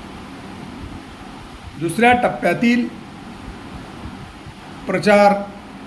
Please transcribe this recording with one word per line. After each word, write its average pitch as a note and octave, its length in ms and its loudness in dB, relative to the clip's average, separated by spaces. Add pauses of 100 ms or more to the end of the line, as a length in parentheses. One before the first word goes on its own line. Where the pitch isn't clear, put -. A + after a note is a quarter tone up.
(1800)
दुसऱ्या A3 320 6
टप्प्यातील A#3+ 760 4 (2000)
प्रचार G3+ 480 8 (520)